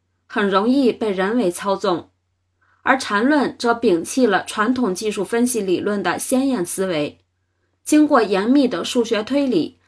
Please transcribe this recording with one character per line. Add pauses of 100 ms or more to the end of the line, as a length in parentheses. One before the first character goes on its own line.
(280)
很
容
易
被
人
为
操
纵。 (720)
而
禅
论
则
摒
弃
了
传
统
技
术
分
析
理
论
的
鲜
艳
思
维， (680)
经
过
严
密
的
数
学
推
理